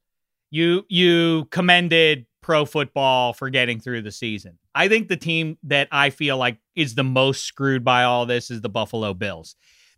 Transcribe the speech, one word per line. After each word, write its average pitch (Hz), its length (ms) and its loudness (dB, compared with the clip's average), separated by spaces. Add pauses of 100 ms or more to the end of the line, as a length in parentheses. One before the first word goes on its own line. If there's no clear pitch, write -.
(520)
you, 170 360 0
you 170 600 2
commended 165 800 2 (140)
Pro 151 240 0
Football 131 680 0
for 131 160 -8
getting 123 300 0
through 117 240 -8
the 104 80 -12
season. 101 480 -10 (160)
I 175 140 2
think 220 180 2
the 180 100 -4
team 160 460 -4
that 143 280 0
I 143 200 2
feel 139 260 -4
like 123 200 -2 (180)
is 139 180 -2
the 135 100 -2
most 131 420 0
screwed 131 380 -4
by 123 200 4
all 123 240 2
this 120 240 -4
is 113 100 -10
the 110 80 -8
Buffalo 107 460 -4
Bills. 90 400 -10 (420)